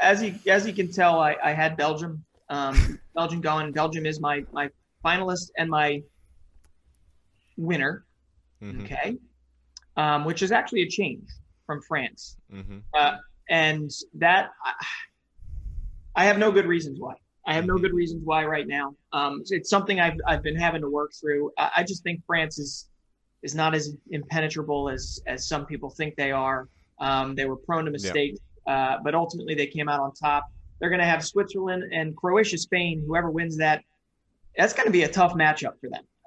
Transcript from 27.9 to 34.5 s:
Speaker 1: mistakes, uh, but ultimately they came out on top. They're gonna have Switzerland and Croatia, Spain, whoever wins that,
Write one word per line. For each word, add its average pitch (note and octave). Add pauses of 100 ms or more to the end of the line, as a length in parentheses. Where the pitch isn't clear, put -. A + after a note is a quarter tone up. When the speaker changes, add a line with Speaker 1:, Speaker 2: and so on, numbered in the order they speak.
Speaker 1:
mistakes, C#3+ (280)
uh, C3+
but D3+
ultimately E3+
they C#3+
came D3
out C#3+
on C#3
top. D3 (340)
They're E3+
gonna F3+
have E3
Switzerland F#3+
and D#3
Croatia, F#3
Spain, E3
whoever E3
wins E3
that, D#3 (720)